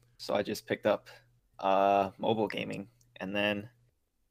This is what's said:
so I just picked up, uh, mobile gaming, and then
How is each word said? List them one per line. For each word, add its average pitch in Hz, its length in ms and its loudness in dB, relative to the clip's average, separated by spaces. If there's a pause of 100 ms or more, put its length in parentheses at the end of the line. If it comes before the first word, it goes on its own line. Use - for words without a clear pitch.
(180)
so - 160 -6
I 104 80 2
just 104 240 -8
picked - 220 -2
up, - 220 0 (500)
uh, 98 580 4
mobile 110 300 0
gaming, 107 400 -8 (300)
and 95 180 -8
then 101 340 -2 (600)